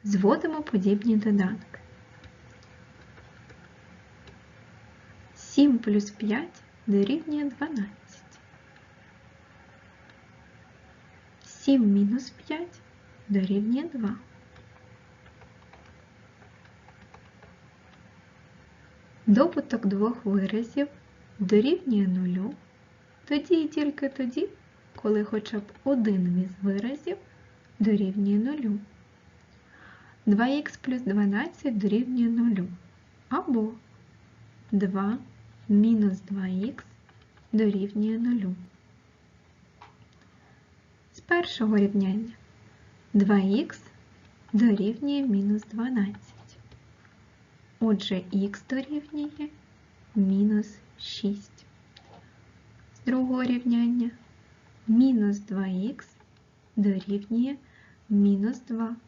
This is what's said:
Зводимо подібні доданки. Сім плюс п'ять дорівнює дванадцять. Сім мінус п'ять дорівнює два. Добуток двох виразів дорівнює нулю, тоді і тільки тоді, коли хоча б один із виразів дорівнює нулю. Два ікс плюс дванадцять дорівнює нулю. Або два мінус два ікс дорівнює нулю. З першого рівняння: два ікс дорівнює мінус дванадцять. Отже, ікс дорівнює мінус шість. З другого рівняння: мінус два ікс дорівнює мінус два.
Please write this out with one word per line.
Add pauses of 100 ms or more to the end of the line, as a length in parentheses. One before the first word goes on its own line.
Зводимо
подібні
доданки. (3500)
Сім
плюс
п'ять (260)
дорівнює
дванадцять. (3000)
Сім
мінус
п'ять (500)
дорівнює (100)
два. (4000)
Добуток
двох
виразів (520)
дорівнює
нулю, (720)
тоді
і
тільки
тоді, (460)
коли
хоча
б (200)
один
із
виразів (640)
дорівнює
нулю. (1500)
Два
ікс
плюс
дванадцять
дорівнює
нулю. (600)
Або (960)
два (520)
мінус
два
ікс (680)
дорівнює
нулю. (2500)
З
першого
рівняння: (800)
два
ікс (720)
дорівнює
мінус
дванадцять. (1200)
Отже, (100)
ікс
дорівнює (680)
мінус (220)
шість. (1300)
З
другого
рівняння: (760)
мінус
два
ікс (680)
дорівнює (540)
мінус
два. (120)